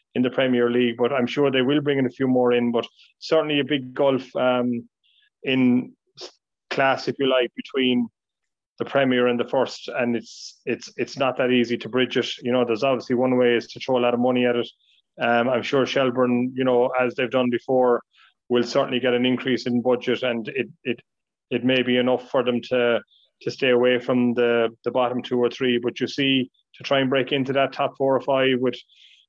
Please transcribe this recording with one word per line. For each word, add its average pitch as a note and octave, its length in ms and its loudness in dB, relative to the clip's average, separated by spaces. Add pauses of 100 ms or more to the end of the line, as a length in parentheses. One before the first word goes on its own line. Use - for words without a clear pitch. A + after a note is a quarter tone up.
(160)
in B2 80 2
the B2+ 60 2
Premier B2 420 2
League, A#2+ 260 2
but A#2+ 160 0
I'm A#2+ 140 0
sure C#3 240 0
they C3 100 2
will C#3+ 200 2
bring C#3 180 0
in C3 60 2
a B2 60 -2
few C3+ 160 -2
more B2+ 260 4
in, A#2+ 180 2
but A#2 140 0 (340)
certainly D3+ 400 0
a C#3 40 2
big B2+ 300 -4
gulf, C3+ 300 2 (120)
um, B2 520 0 (560)
in B2+ 500 2 (760)
class, C3+ 360 0
if B2+ 100 -2
you C3+ 100 0
like, B2+ 280 0
between B2+ 520 0 (720)
the - 80 -6
Premier B2+ 420 2
and A#2+ 120 0
the A#2 100 -4
First, B2 380 -4
and A#2+ 280 -2
it's, - 520 -12
it's, - 280 -6
it's - 220 -8
not C3 200 -2
that B2+ 140 0
easy A#2+ 260 2
to A2+ 120 -10
bridge B2+ 280 -2
it. A#2 100 0 (160)
You A#2+ 80 -2
know, B2 140 2
there's A2+ 180 -2
obviously B2+ 320 0
one B2+ 220 2
way A#2+ 180 4
is A2+ 120 -2
to - 120 -16
throw C3 180 0
a B2 40 0
lot A#2+ 120 2
of A#2+ 60 0
money B2 260 2
at A#2+ 100 2
it. A#2+ 120 -4 (520)
Um, A#2 300 2
I'm A#2 140 0
sure C3 240 0
Shelbourne, B2+ 680 0
you C3 80 -2
know, B2+ 360 2
as B2 160 0
they've B2+ 140 -2
done B2+ 200 0
before, B2+ 540 2 (460)
will A#2+ 140 2
certainly B2+ 360 -2
get B2 140 0
an B2 120 2
increase B2+ 420 -2
in A#2+ 140 0
budget, A#2+ 420 0
and A#2 260 -4
it, B2 180 -6 (160)
it, A#2+ 160 -6 (500)
it A#2+ 140 -4
may B2+ 180 2
be B2 160 0
enough B2 320 0
for B2+ 140 0
them A#2+ 180 -2
to, A#2+ 380 0 (420)
to A#2 100 -6
stay C3+ 180 -2
away B2 300 4
from B2 340 0
the, A#2 360 2 (140)
the A#2+ 80 -4
bottom B2 300 -2
two B2+ 160 -4
or A#2+ 120 2
three. B2 280 0
But A#2 220 -4
you B2 80 -2
see, C3+ 420 0 (260)
to - 80 -20
try C#3 160 0
and C3 100 0
break C3+ 220 0
into C3+ 220 -2
that C3+ 200 0
top C#3 240 -4
four C3+ 180 0
or B2 60 0
five C3 380 0
with B2+ 160 -2 (540)